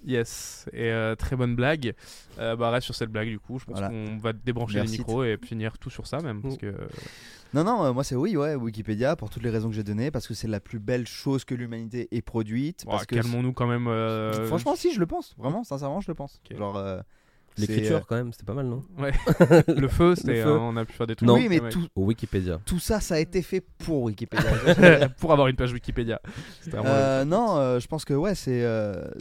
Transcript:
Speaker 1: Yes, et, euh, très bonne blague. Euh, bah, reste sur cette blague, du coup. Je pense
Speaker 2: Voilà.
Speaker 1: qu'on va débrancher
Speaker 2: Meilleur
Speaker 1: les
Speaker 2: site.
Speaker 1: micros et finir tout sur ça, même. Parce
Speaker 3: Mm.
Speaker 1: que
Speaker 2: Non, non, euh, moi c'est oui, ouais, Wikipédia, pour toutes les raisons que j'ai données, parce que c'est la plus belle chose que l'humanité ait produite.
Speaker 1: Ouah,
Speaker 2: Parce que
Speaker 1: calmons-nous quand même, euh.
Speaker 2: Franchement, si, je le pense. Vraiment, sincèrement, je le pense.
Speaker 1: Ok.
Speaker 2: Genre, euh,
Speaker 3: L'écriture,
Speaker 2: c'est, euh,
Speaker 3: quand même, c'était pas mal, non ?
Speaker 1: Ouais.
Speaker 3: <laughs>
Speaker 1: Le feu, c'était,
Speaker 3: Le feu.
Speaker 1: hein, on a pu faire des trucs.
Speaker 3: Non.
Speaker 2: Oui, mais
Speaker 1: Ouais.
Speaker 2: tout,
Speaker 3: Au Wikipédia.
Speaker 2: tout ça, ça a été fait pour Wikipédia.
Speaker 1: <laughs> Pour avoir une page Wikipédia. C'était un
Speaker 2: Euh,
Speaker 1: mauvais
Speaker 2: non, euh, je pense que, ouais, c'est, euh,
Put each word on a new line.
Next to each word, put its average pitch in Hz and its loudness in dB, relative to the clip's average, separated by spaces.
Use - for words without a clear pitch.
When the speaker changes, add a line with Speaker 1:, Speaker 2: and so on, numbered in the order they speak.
Speaker 1:
Yes, - -4
et, 117 -2
euh, 113 0
très - -4
bonne 123 0
blague. 127 0
Euh, 113 -2
bah, 117 0
reste 123 0
sur 127 -8
cette 110 -4
blague, 107 -4
du 107 -6
coup. 127 -10
Je - -16
pense - -12
Speaker 2:
Voilà. 98 -4
Speaker 1:
qu'on 110 -8
va 113 -2
débrancher 117 -4
Speaker 2:
Meilleur 104 2
Speaker 1:
les 110 -2
Speaker 2:
site. 113 -4
Speaker 1:
micros 120 -2
et 107 0
finir 110 -6
tout - -12
sur - -12
ça, 139 -6
même. 110 -8
Parce 135 -6
Speaker 3:
Mm. - -14
Speaker 1:
que 101 -8
Speaker 2:
Non, 156 4
non, 220 2
euh, 135 4
moi 135 0
c'est 131 -4
oui, 170 0
ouais, 147 0
Wikipédia, 113 -2
pour 107 -10
toutes 113 -10
les 123 0
raisons 110 0
que 107 -4
j'ai 107 -2
données, 104 -2
parce 120 -6
que 117 -8
c'est 113 -6
la 104 -2
plus - -10
belle 123 -2
chose 135 -2
que 135 -6
l'humanité 117 -8
ait 117 -2
produite. 117 -4
Speaker 1:
Ouah, 110 -6
Speaker 2:
Parce 104 -2
que - -4
Speaker 1:
calmons-nous 120 0
quand 123 -2
même, 120 0
euh. 110 -2
Speaker 2:
Franchement, 220 -2
si, 349 0
je 226 -2
le 170 4
pense. 330 -8
Vraiment, 170 -4
sincèrement, 139 -6
je 196 -8
le 160 -6
pense. - -14
Speaker 1:
Ok. - -14
Speaker 2:
Genre, 101 -4
euh, 95 -6
Speaker 3:
L'écriture, 107 0
Speaker 2:
c'est, 107 2
euh, 104 2
Speaker 3:
quand 113 -2
même, 120 -6
c'était - -16
pas 101 -6
mal, 135 -4
non ? 123 -6
Speaker 1:
Ouais. 139 -2
Speaker 3:
<laughs> - 8
Speaker 1:
Le 139 2
feu, 175 6
c'était, 135 0
Speaker 3:
Le 113 0
feu. 131 2
Speaker 1:
hein, 151 4
on 117 -2
a 113 -2
pu - -18
faire 117 -4
des 113 -2
trucs. 117 0
Speaker 3:
Non. 120 10
Speaker 2:
Oui, 240 4
mais 170 4
Speaker 1:
Ouais. 117 -4
Speaker 2:
tout, 170 -2
Speaker 3:
Au 95 0
Wikipédia. 95 0
Speaker 2:
tout 180 0
ça, 214 0
ça - -2
a 156 4
été 175 0
fait 185 -2
pour - -4
Wikipédia. 139 6
Speaker 1:
<laughs> - -12
Pour 160 2
avoir 139 6
une 131 2
page 123 0
Wikipédia. 117 -4
C'était 160 -8
un 107 -2
Speaker 2:
Euh, 135 4
Speaker 1:
mauvais 156 2
Speaker 2:
non, 214 2
euh, 127 2
je 120 -8
pense 156 -6
que, 147 0
ouais, 175 0
c'est, 123 -2
euh, 107 0